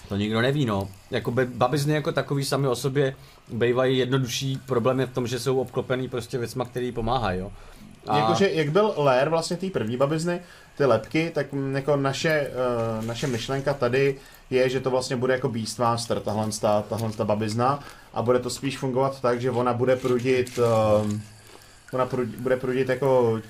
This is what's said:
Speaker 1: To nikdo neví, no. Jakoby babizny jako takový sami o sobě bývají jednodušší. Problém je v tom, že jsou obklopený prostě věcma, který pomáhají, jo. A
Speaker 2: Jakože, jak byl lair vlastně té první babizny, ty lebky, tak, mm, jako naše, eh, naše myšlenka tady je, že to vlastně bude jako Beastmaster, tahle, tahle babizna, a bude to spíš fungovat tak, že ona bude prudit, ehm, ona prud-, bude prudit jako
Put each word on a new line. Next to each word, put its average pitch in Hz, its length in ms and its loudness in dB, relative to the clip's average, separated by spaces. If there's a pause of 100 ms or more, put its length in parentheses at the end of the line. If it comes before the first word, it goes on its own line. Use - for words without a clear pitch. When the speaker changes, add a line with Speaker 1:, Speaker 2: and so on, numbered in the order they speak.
Speaker 1:
To 101 80 -4
nikdo 107 240 0
neví, 139 260 2
no. 98 220 -2 (220)
Jakoby 123 360 0
babizny 139 480 0
jako 151 180 -2
takový 139 320 -2
sami 139 240 0
o 120 80 2
sobě 135 380 0 (380)
bývají 123 460 2
jednodušší. 131 680 0
Problém 127 340 2
je 127 60 0
v 123 40 -12
tom, 127 160 -2
že 120 120 -4
jsou 131 220 0
obklopený 127 480 -4
prostě 127 300 -6
věcma, 120 260 -4
který 123 280 -4
pomáhají, 113 480 0
jo. 98 120 -8 (560)
A 107 100 2
Speaker 2:
Jakože, 113 340 4
jak 151 180 0
byl 202 260 4
lair 139 320 4
vlastně 165 280 0
té 190 140 -6
první 117 260 -2
babizny, 160 440 0 (360)
ty 143 80 2
lebky, 147 500 2
tak, 139 180 -2
mm, 139 240 -4
jako 143 200 2
naše, 135 340 0
eh, 147 200 0 (560)
naše 117 200 -4
myšlenka 135 480 -2
tady 139 420 2 (340)
je, 127 180 4
že 127 120 0
to 131 100 -2
vlastně 127 260 0
bude 127 180 2
jako 127 140 -2
Beastmaster, 113 720 -2
tahle, 107 280 -2 (400)
tahle 110 220 -4 (140)
babizna, 110 560 0 (340)
a 113 80 -4
bude 123 160 4
to - 120 -2
spíš - 280 -6
fungovat 135 420 -2
tak, 120 200 2
že 127 100 0
ona 123 220 0
bude 127 240 2
prudit, 127 640 0 (440)
ehm, 104 180 -2 (720)
ona 127 140 0
prud-, 123 320 -4
bude 127 180 2
prudit 127 320 0
jako 127 600 4